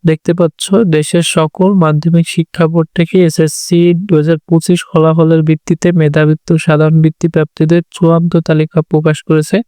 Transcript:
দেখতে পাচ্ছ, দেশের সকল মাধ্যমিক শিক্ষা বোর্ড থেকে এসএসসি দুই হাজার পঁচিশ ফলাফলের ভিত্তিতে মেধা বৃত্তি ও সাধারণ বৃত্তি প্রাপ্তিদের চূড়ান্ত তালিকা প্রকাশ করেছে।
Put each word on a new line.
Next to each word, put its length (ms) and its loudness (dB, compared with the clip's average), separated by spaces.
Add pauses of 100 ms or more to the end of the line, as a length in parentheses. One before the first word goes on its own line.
দেখতে 300 0
পাচ্ছ, 300 -2 (260)
দেশের 400 0
সকল 460 0
মাধ্যমিক 520 2
শিক্ষা 400 -2
বোর্ড 280 -2
থেকে 200 -2 (100)
এসএসসি 540 -2 (240)
দুই 140 0
হাজার 260 0
পঁচিশ 420 0
ফলাফলের 580 2
ভিত্তিতে 480 -2
মেধা 340 0
বৃত্তি 280 -2
ও 40 2
সাধারণ 440 2
বৃত্তি 260 0
প্রাপ্তিদের 540 0 (100)
চূড়ান্ত 420 0 (120)
তালিকা 340 -2 (100)
প্রকাশ 320 0
করেছে। 360 -2 (100)